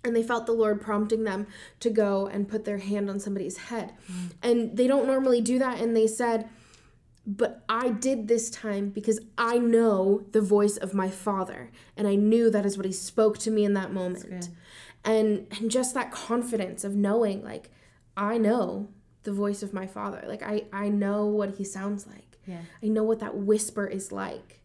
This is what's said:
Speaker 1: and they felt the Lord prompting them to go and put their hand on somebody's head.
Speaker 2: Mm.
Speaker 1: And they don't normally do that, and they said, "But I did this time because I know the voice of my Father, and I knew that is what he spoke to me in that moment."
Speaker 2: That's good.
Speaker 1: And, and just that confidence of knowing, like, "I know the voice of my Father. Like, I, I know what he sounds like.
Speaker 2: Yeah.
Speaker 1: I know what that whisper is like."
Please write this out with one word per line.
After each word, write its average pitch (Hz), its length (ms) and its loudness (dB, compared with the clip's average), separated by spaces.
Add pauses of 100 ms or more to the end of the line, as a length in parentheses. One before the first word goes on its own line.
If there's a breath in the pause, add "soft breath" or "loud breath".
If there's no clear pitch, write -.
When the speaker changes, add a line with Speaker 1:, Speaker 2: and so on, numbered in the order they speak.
Speaker 1:
and 233 120 0
they 226 60 4
felt 233 240 0
the 233 60 0
Lord 214 300 2
prompting 214 420 0
them 202 240 -4 (320 loud breath)
to 233 100 0
go 202 380 2
and 202 200 -2
put 214 160 -4
their 208 140 -4
hand 202 320 -2
on 196 100 -4
somebody's 196 380 -6
head. 208 340 -8 (200 loud breath)
Speaker 2:
Mm. 180 200 -8 (120)
Speaker 1:
And 233 340 2
they 247 80 6
don't 262 220 4
normally 262 340 4
do 247 160 0
that, 254 240 0
and 226 160 0
they 220 80 6
said, 226 420 0 (800 loud breath)
"But 214 420 -4
I 240 220 0
did 240 380 0
this 233 240 0
time 202 400 -4
because 214 280 -2 (160)
I 240 220 2
know 220 760 4
the 220 100 4
voice 202 360 4
of 190 160 -6
my 190 160 0
Father, 190 600 -6 (260 loud breath)
and 208 100 0
I 196 60 4
knew 220 380 6
that 208 160 2
is 196 100 -2
what 190 80 -4
he 190 60 -2
spoke 214 480 2
to 226 100 -2
me 214 160 2
in 202 80 2
that 190 200 -2
moment." 180 360 -6
Speaker 2:
That's 175 200 -10
good. 170 60 -16 (500 loud breath)
Speaker 1:
And, 214 420 2 (120)
and 220 120 -2
just 247 240 0
that 254 160 -2
confidence 226 720 -4
of 202 120 -4
knowing, 202 480 2
like, - 280 -14 (440 soft breath)
"I 208 220 -2
know 208 520 2 (340)
the 202 100 -6
voice 202 300 -2
of 196 100 -10
my 190 140 -8
Father. 202 400 -10
Like, - 160 -10
I, 214 280 -4
I 202 180 -4
know 208 360 0
what 202 300 0
he 196 80 -8
sounds 202 420 -8
like. - 400 -20
Speaker 2:
Yeah. 175 160 -12 (220 loud breath)
Speaker 1:
I 214 60 0
know 214 140 2
what 220 180 0
that - 160 -8
whisper 208 500 0
is 190 240 -8
like." - 540 -10